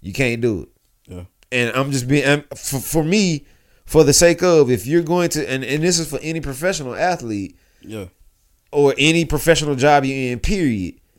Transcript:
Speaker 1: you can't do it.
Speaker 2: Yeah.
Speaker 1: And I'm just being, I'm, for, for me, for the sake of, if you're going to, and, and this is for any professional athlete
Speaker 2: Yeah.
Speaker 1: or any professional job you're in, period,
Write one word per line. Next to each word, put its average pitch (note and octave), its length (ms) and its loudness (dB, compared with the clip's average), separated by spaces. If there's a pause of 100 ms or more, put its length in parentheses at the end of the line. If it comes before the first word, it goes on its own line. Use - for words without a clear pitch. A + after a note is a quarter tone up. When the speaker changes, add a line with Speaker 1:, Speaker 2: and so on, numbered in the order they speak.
Speaker 1:
you F#2+ 100 -10
can't A#2 300 -2
do G#2+ 220 -2
it. - 60 -20 (420)
Speaker 2:
Yeah. F2+ 120 -14 (280)
Speaker 1:
And A#2+ 240 -2
I'm C#3 160 0
just B2+ 160 -2
being, C#3 200 2
I'm, D3 140 2 (140)
for, - 240 -6
for D#3 240 -2
me, F3+ 420 0 (400)
for D#3 180 6
the C#3+ 100 2
sake E3+ 280 4
of, D#3+ 300 4
if G#2+ 160 -2
you're E3 160 2
going E3+ 260 -2
to, D3+ 200 -6
and, C3 140 -6
and C#3 200 -4
this E3+ 160 0
is D#3 100 -8
for C#3 120 -6
any D#3+ 200 -6
professional C#3+ 540 -6
athlete A#2 600 -4 (240)
Speaker 2:
Yeah. G#2 240 -12 (680)
Speaker 1:
or C#3+ 260 4
any D#3+ 260 4
professional D3+ 520 0
job C#3+ 280 4
you're C3+ 300 -4
in, A#2+ 60 -6
period, B2 560 -2 (240)